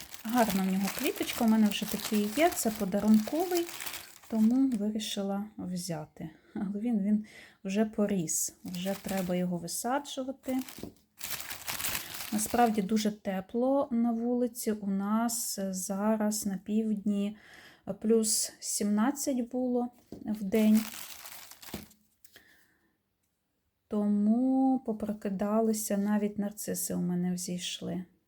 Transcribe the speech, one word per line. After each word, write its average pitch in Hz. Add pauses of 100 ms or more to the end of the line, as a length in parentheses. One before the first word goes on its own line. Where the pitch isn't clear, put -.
(240)
Гарна 220
в 190
нього 190 (100)
квіточка, -
у 226
мене 220
вже 202
такий 208
є, 330
це 240
подарунковий, 220 (640)
тому 233
вирішила 208 (140)
взяти. 175 (240)
Але 202
він, 226
він 214 (380)
вже 196
поріс, 202 (100)
вже 185
треба 185
його 180
висаджувати. 262 (1800)
Насправді 220
дуже 214
тепло 240
на 233
вулиці. 240
У 208
нас 208 (120)
зараз 208
на 190
півдні 208 (640)
плюс 220
сімнадцять 240
було 247 (220)
в 214
день. 214 (3000)
Тому 240
попрокидалися, 214
навіть 208
нарциси 196
у 180
мене 180
взійшли. 180 (240)